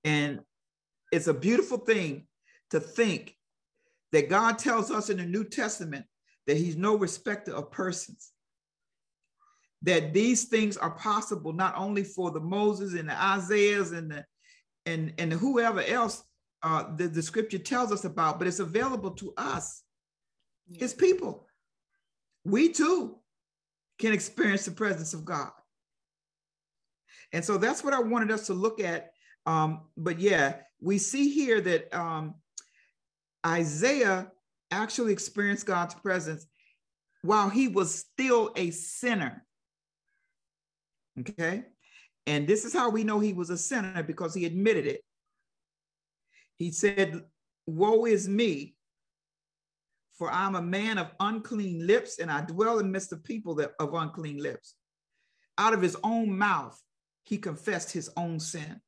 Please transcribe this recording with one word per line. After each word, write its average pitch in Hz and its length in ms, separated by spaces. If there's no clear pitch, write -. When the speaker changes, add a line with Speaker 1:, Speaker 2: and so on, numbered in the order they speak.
Speaker 1:
And 147 360
it's 165 140
a 151 80
beautiful 233 440
thing 170 480
to 160 100
think - 560
that 147 180
God 220 280
tells 226 320
us 214 200
in 185 80
the 175 80
New 196 180
Testament 180 640
that 147 100
he's 160 200
no 208 200
respecter 202 580
of 147 160
persons, - 600
that 160 320
these 233 320
things 214 320
are 160 140
possible 202 600
not 185 240
only 202 260
for 185 280
the 156 100
Moses 196 540
and 160 160
the - 120
Isaiahs 196 720
and 165 180
the, 143 140
and, 160 320
and 165 120
whoever 226 520
else, 233 400
uh, 160 220
the, 175 120
the 160 140
scripture 214 360
tells 247 340
us 208 120
about, 160 340
but 180 100
it's 180 100
available 202 540
to - 240
us, - 460
Speaker 2:
Yeah. 175 140
Speaker 1:
his 247 140
people. 359 520
We 254 260
too 330 480
can 220 160
experience 202 500
the 190 60
presence 165 420
of 156 140
God. 151 240
And 165 120
so 202 140
that's 240 260
what 277 80
I 262 80
wanted 226 300
us 214 160
to 190 80
look 220 260
at. 170 300
Um, 156 380
but 160 220
yeah, 165 420
we 196 180
see 277 320
here 262 300
that, 170 340
um, 160 400
Isaiah 185 840
actually 220 420
experienced 202 540
God's 175 280
presence 160 520
while 202 260
he 247 200
was 185 260
still 240 600
a 175 140
sinner. 180 760
Okay? 180 440
And 147 200
this 214 180
is 226 80
how 247 180
we 220 140
know 214 160
he 208 120
was 175 180
a 180 80
sinner, 190 440
because 165 320
he 180 100
admitted 180 420
it. - 160
He 170 160
said, 190 520
"Woe 208 380
is 202 240
me, 196 480
for 156 180
I'm 190 260
a 175 60
man 202 360
of 160 220
unclean 202 680
lips, 226 320
and 165 120
I 147 120
dwell 214 380
in 196 60
the 190 60
midst 190 200
of 160 120
people 214 320
that, 147 220
of 156 160
unclean 156 440
lips." 139 360
Out 220 180
of 190 60
his 180 240
own 220 320
mouth, 185 440
he 208 140
confessed 175 540
his 160 240
own 165 240
sin. 160 480